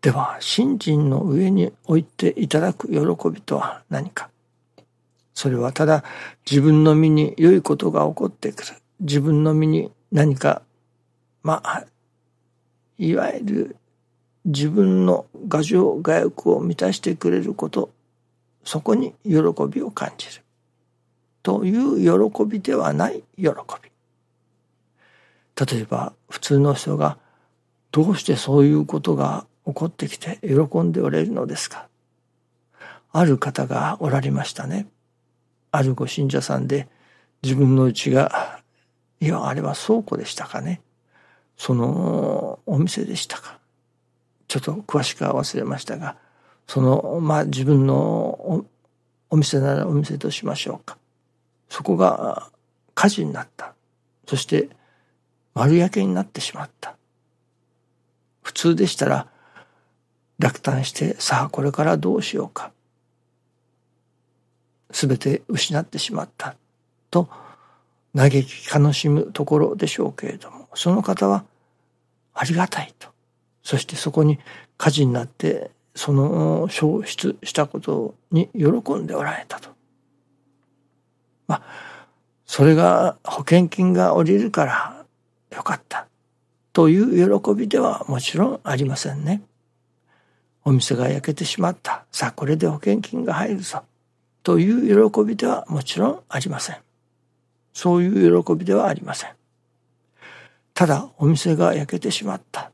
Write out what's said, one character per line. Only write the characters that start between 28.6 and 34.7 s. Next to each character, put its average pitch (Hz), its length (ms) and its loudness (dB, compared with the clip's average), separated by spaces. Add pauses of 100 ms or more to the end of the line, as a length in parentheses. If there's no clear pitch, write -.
い 147 100 6
う 151 120 2
こ 147 140 -4
と 151 160 0
が 143 280 -2 (220)
起 147 80 -6
こ 160 120 -4
っ 165 40 -4
て - 180 -8
き - 80 -12
て 170 260 -10
喜 151 380 2
ん 170 120 0
で 160 80 -2
お - 100 0
れ 156 140 0
る 220 80 -4
の - 140 -4
で - 100 -8
す - 140 -8
か？」 - 180 -18 (1200)
あ 165 120 4
る 139 140 4
方 135 280 -4
が 135 340 -4
お 156 80 -2
ら 135 120 0
れ 139 100 -4
ま 139 140 -2
し - 80 -10
た - 140 -10
ね。 190 200 -6 (840)